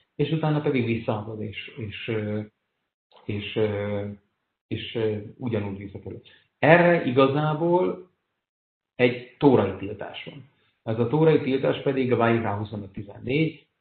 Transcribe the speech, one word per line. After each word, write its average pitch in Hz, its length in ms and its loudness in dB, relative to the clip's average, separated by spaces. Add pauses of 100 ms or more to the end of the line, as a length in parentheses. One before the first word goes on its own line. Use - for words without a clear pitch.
(160)
és 151 160 -2
utána 151 300 0
pedig 135 240 0
visszaadod, 113 560 -4
és, - 360 -10
és, 107 300 -12
ö, 107 320 -4 (840)
és, 104 300 -8
ö, 104 500 -2 (600)
és, - 280 -10
ö, 110 220 -2 (200)
ugyanúgy 101 400 -4
visszakerül. 95 440 -14 (380)
Erre 170 460 6
igazából 151 1040 2 (840)
egy - 420 0
tórai 107 400 4
tiltás - 460 -10
van. - 280 -18 (320)
Ez 113 160 -2
a 120 80 2
tórai 156 340 4
tiltás 135 400 0
pedig 131 300 0
a 117 40 4
Vajra 113 400 2
huszonöt 104 360 -8
tizennégy 113 760 -4 (140)